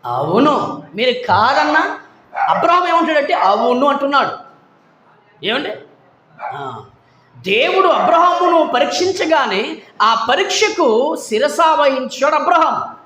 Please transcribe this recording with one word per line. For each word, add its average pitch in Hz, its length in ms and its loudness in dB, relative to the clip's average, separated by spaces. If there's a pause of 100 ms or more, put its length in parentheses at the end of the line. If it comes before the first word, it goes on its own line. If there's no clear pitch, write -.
అవును. 170 760 0 (120)
మీరు 247 320 -2
కాదన్నా 294 720 2 (500)
అబ్రహాం 349 380 2
ఏమంటాడంటే, 320 460 0
"అవును" 247 540 2
అంటున్నాడు. 277 440 0 (1120)
ఏమండి? 262 260 -4 (720)
ఆ, 131 360 -10 (580)
దేవుడు 294 500 0
అబ్రహామును 349 800 2
పరీక్షించగానే 302 1080 -2 (240)
ఆ 226 280 0
పరీక్షకు 320 840 0
శిరస 262 460 -2
వహించాడు 285 760 0
అబ్రహాం. 320 720 0